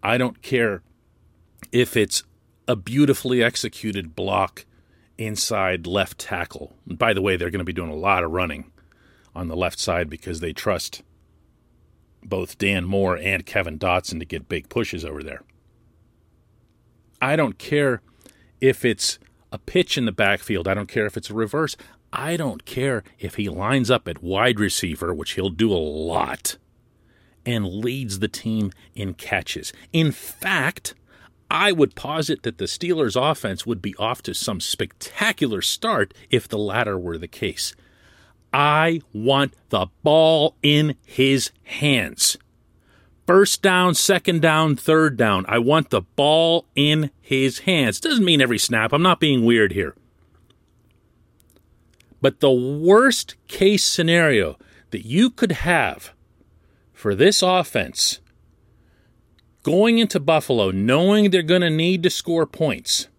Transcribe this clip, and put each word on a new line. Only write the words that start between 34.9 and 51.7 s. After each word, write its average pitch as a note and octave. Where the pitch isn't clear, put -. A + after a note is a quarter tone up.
start -
if -
the A2
latter G#2
were F2
the E2
case. -
I D3+
want C3+
the F#2
ball D#3+
in D3
his C3+
hands. -
First G3
down, F3+
second F3
down, D#3
third D#3
down. G#2
I A2+
want C#3
the G2
ball D#3+
in D3
his C3+
hands. C#3+
Doesn't B3+
mean E3
every A#2+
snap. A2+
I'm D3
not F3+
being C3+
weird A2+
here. F2